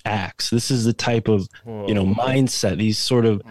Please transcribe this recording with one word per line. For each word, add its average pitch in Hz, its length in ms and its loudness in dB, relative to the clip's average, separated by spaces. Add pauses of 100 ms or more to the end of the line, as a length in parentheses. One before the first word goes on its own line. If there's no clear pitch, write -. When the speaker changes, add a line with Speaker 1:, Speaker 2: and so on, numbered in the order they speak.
Speaker 1:
acts. 104 460 -4
This 120 200 -2
is 120 140 0
the 117 80 2
type 113 360 -2
of, 101 200 2 (180)
you 107 280 -4
know, 98 100 2
Speaker 2:
Whoa. 95 100 2
Speaker 1:
mindset, 123 640 0
these 107 220 0
sort 120 260 2
of, 107 160 2 (100)